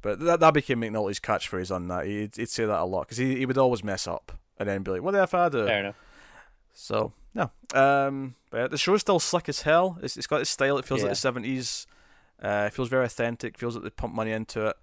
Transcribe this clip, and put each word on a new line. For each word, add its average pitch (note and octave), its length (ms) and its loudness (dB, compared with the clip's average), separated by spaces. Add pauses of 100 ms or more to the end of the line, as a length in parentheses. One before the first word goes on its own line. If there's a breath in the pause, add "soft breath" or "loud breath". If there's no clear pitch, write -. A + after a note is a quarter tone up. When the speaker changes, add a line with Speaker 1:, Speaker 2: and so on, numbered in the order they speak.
Speaker 1:
But G#2 200 -4
that, E3+ 180 4
that D#3+ 140 8
became C3+ 280 2
McNulty's G#2+ 380 -2
catchphrase F#2 540 -2
on F2+ 160 -4
that. F2+ 160 -2
He'd, G#2 320 -4
he'd G#2+ 120 -6
say A2+ 160 -2
that G#2 140 0
a E2+ 60 0
lot, F#2 240 -2
'cause A2+ 80 -8
he, C3 200 0
he C3 80 -2
would B2+ 120 0
always B2 260 4
mess G2+ 240 -4
up - 260 -6 (240)
and G2+ 120 -2
then G2 140 -2
be - 80 -2
like, F#2 100 -2
"What E3+ 100 -2
the G3+ 100 4
F F#3 120 2
I F3 160 4
do?" A#2+ 160 0
Speaker 2:
Fair G#2 140 2
enough. G2+ 160 -4 (800 loud breath)
Speaker 1:
So, G#2+ 400 -2 (200)
yeah. F#3 140 -2 (260)
Um, C#3 600 4 (140)
but A2+ 80 -6
yeah, B2 100 0
the D3 100 -6
show's G3 240 2
still F#3 180 2
slick - 300 0
as - 140 -4
hell. E3+ 380 4
It's, - 160 -6
it's - 100 -6
got D3 140 2
its - 80 -2
style. C#3 280 2
It C3+ 80 -4
feels B2 160 0
like G2+ 60 2
Speaker 2:
Yeah. G2+ 60 0
Speaker 1:
the - 20 -2
seventies. B2+ 720 -4 (540 soft breath)
Uh, G#2 260 0
it G#2 60 -6
feels B2+ 160 -4
very C3 160 2
authentic. A#2 520 -4
Feels A#2 180 -4
like A2+ 100 -8
they G#2+ 40 -8
pump - 240 -6
money A2 180 -2
into A2 360 -4
it. G2+ 160 -2